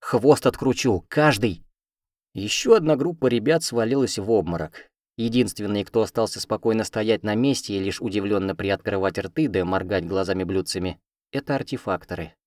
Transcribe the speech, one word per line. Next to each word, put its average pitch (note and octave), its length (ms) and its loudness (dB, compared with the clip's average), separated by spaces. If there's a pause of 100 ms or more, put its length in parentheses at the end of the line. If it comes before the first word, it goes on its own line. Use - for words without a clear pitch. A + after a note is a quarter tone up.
Хвост C3 400 4
откручу! B2 600 0
Каждый! A#2 560 0 (680)
Ещё G#2+ 400 2
одна D#3+ 240 4
группа D3 300 -2
ребят B2 360 2
свалилась A#2+ 560 0
в G2 100 -6
обморок. E2+ 640 0 (240)
Единственные, G#2+ 720 0
кто A2+ 160 0
остался G#2+ 400 -2
спокойно A2 420 0
стоять A2 400 0
на G#2 120 -2
месте A#2+ 400 0
и G2 40 -2
лишь F#2+ 220 -4
удивлённо G2 520 0
приоткрывать F#2+ 640 -2
рты G2+ 300 -2
да F#2 160 0
моргать F#2 420 -2
глазами-блюдцами, F#2 920 -2 (320)
это C#3 240 -4
артефакторы. F2+ 800 -6 (140)